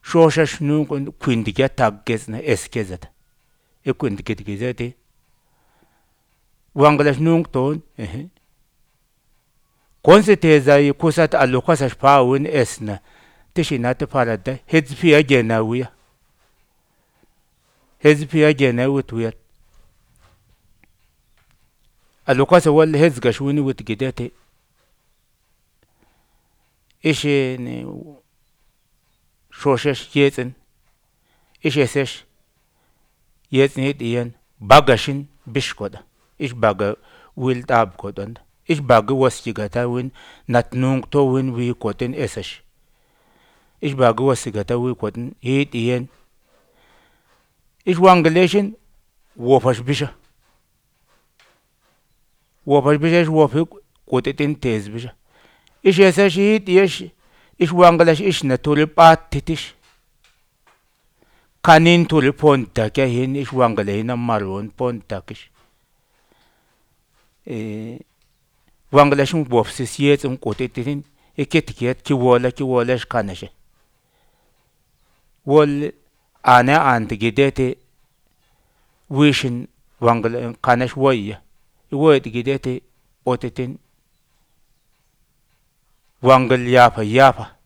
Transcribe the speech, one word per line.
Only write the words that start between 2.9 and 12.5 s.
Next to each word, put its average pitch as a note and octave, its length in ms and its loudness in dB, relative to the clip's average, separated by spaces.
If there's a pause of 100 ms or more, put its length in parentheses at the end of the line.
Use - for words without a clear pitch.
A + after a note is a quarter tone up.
E C3 80 -4
kwindi G2+ 300 -6
kit - 220 -8
gizeti. A#2 500 -10 (1800)
Wangale D3 380 2
shin C#3 100 -4
nunk E3 280 0
ton, C#3+ 300 -4 (160)
eh. A2+ 280 -12 (1800)
Konse G3 340 6
teza D3 440 4
yi C#3+ 140 2
kusat D#3+ 420 0
alukasa C3 540 0
shpa C#3 320 4
win C#3 240 0
esna. A#2 540 -6 (540)